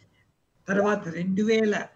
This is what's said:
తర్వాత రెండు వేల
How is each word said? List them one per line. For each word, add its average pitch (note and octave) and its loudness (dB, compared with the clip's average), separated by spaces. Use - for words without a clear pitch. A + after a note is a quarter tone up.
తర్వాత G3+ 0
రెండు F#3 -2
వేల A3 2